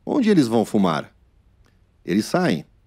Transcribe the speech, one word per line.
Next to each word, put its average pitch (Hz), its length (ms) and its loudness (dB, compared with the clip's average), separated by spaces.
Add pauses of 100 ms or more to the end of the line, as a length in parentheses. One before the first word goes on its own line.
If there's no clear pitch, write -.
onde 226 240 0
eles 156 180 4
vão 113 160 0
fumar? 85 480 -2 (920)
Eles 104 220 -2
saem. 170 400 -2 (220)